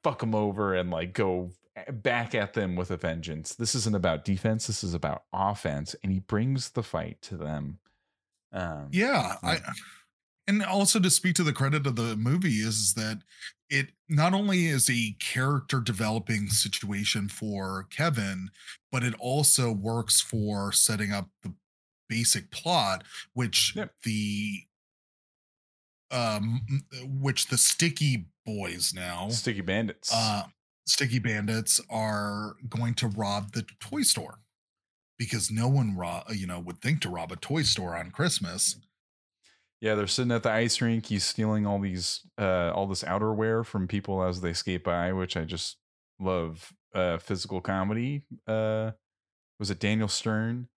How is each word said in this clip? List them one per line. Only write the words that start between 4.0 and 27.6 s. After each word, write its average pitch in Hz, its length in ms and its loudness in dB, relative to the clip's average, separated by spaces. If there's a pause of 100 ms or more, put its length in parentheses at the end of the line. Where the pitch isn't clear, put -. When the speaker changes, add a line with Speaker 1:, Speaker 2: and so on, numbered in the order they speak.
Speaker 1:
defense. 110 420 0
This - 160 -4
is 87 120 -2
about 78 380 -4
offense. 92 680 -2
And 95 100 0
he 95 80 2
brings 127 500 0
the 120 120 -2
fight 80 400 -6
to - 140 -12
them. 76 420 -6 (720)
Um, 80 380 -8
Speaker 2:
Yeah, 180 520 0
Speaker 1:
yeah. - 60 -2
Speaker 2:
I, - 120 0 (880)
and 202 160 2
also 196 340 4
to 180 120 6
speak - 260 4
to 180 80 4
the 151 80 4
credit 139 340 2
of 131 80 0
the 113 220 -2
movie 135 460 2
is 107 320 2
that 110 280 -4 (480)
it 139 200 0 (180)
not 160 240 6
only 190 340 4
is 135 240 6
a 117 300 2
character 139 600 2
developing 110 680 0
situation 101 800 0
for 95 600 -4
Kevin, 101 600 -2 (400)
but 123 140 0
it 120 160 0
also 131 500 4
works 113 520 2
for 104 500 -2
setting 104 400 4
up 101 160 -2 (140)
the 87 100 -8 (560)
basic 113 420 2
plot, 104 540 2 (300)
which - 420 2
Speaker 1:
Yep. 202 180 -6 (100)
Speaker 2:
the, 104 600 0 (1500)
um, 113 520 0 (420)
which 135 440 0
the - 100 2
Sticky 143 680 4 (200)